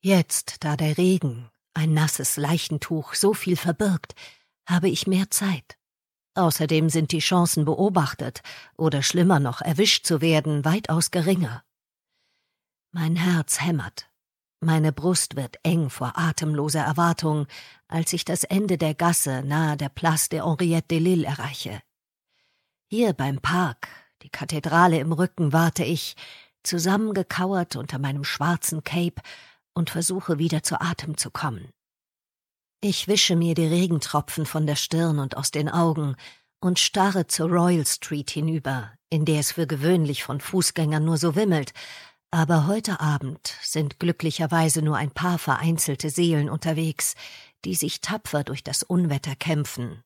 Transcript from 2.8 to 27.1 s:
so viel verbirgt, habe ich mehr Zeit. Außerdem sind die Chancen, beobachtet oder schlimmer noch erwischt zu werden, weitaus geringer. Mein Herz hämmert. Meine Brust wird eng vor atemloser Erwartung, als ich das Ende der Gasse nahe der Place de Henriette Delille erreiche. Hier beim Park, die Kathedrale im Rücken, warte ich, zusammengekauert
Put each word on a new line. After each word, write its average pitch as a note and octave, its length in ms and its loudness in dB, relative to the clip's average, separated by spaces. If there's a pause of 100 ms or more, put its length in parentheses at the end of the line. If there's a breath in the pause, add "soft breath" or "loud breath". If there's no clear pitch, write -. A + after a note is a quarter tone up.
so G3+ 200 4
viel F3+ 240 0
verbirgt, F3+ 580 -2 (500 loud breath)
habe F3 240 2
ich E3+ 180 -2
mehr F#3+ 220 2
Zeit. - 480 -2 (580)
Außerdem D#3+ 540 2
sind D#3 220 0
die E3 80 0
Chancen, E3+ 460 2
beobachtet D#3+ 760 0 (360 loud breath)
oder C#3+ 240 2
schlimmer E3+ 380 4
noch C3 220 -2
erwischt E3+ 440 2
zu D#3+ 160 2
werden, D3+ 440 2
weitaus E3 460 0
geringer. E3+ 520 0 (1300)
Mein E3 240 -2
Herz E3+ 440 0
hämmert. C#3 500 -4 (500)
Meine D#3+ 320 2
Brust D#3+ 440 0
wird C3 280 -8
eng D#3 260 2
vor A#2+ 280 -6
atemloser D#3 640 0
Erwartung, D3+ 640 0 (420 loud breath)
als E3 260 -2
ich F3 120 -4
das F3 180 -2
Ende F#3 340 0
der D#3 180 0
Gasse D3 480 0
nahe D3 340 0
der C#3 120 -4
Place D#3+ 400 0
de D#3+ 120 -4
Henriette E3 460 0
Delille E3 400 2
erreiche. C3+ 540 -6 (1080)
Hier G#3+ 240 2
beim C3+ 260 -2
Park, E3 480 -2 (360)
die - 60 -20
Kathedrale D#3+ 680 2
im D#3+ 120 -2
Rücken, E3 420 0
warte E3 300 2
ich, D3 320 -4 (480 loud breath)
zusammengekauert F#3 1120 -2